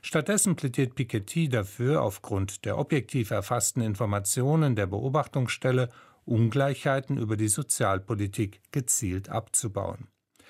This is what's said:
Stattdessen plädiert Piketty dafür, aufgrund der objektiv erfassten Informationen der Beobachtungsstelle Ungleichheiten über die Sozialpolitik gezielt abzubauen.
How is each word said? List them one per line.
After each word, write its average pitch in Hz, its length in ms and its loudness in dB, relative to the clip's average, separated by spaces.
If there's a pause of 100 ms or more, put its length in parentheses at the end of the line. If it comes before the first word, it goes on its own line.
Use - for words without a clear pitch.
Stattdessen 185 520 2
plädiert 131 400 0
Piketty 135 540 -2
dafür, 123 540 0
aufgrund 98 640 -4
der 101 140 -2
objektiv 139 540 0
erfassten 117 480 0
Informationen 117 960 2
der 101 100 2
Beobachtungsstelle 127 1000 0 (360)
Ungleichheiten 135 920 2
über 107 180 0
die 107 120 2
Sozialpolitik 101 1120 0 (100)
gezielt 98 580 -2
abzubauen. 98 800 -4 (440)